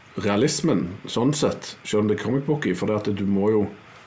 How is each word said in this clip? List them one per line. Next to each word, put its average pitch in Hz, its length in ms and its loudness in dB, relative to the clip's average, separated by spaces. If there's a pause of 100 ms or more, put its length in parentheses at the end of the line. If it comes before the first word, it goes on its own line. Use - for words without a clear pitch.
(220)
realismen, 104 680 2 (200)
sånn 120 260 0
sett, - 500 -2
selv 104 200 0
om 107 80 2
det 104 80 2
er - 40 -6
comic 135 220 -2
book 147 220 0
i, 92 80 2
for 101 160 -2
det 107 80 2
at 104 160 -2
du 101 100 -4
må 98 240 2
jo, 110 120 4 (460)